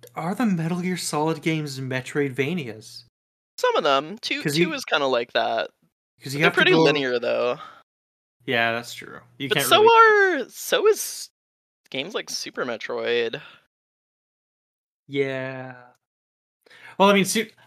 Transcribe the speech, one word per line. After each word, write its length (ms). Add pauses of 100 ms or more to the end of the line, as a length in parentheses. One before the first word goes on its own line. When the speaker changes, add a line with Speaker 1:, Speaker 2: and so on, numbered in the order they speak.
(160)
Speaker 1:
are 200
the 100
Metal 360
Gear 160
Solid 440
games 380
Metroidvanias? 1200 (540)
Speaker 2:
Some 200
of 60
them. 360
Two, 240
Speaker 1:
'Cause 120
Speaker 2:
two 60
Speaker 1:
you, 120
Speaker 2:
is 120
kinda 220
like 260
that. 360 (520)
Speaker 1:
'cause 120
you 60
Speaker 2:
But 0
they're 40
Speaker 1:
have 100
to 40
Speaker 2:
pretty 140
Speaker 1:
go 120
Speaker 2:
linear, 360
though. 380 (880)
Speaker 1:
Yeah, 280
that's 200
true. 280 (180)
You 100
Speaker 2:
But 100
Speaker 1:
can't 80
Speaker 2:
so 140
Speaker 1:
really 640
Speaker 2:
are, 60
so 380
is 420 (600)
games 240
like 160
Super 340
Metroid. 760 (1700)
Speaker 1:
Yeah. 680 (1200)
Well, 120
I 40
mean, 120
Su-, 240 (160)